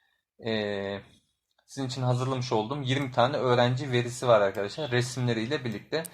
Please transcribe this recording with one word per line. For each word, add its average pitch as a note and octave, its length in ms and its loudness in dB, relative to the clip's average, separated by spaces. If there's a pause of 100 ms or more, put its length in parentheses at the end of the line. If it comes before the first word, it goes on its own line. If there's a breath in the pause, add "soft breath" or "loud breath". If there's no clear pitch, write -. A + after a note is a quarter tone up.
(460)
Ee, G2+ 540 -4 (680)
sizin C3+ 220 -6
için B2+ 140 -6
hazırlamış B2+ 500 0
olduğum A2 300 0
yirmi C3 300 -2
tane C3+ 240 2
öğrenci B2 560 2
verisi A#2+ 360 0
var A2+ 120 8
arkadaşlar. G2+ 500 -2
Resimleriyle B2 760 -2
birlikte. A#2 380 -4 (120)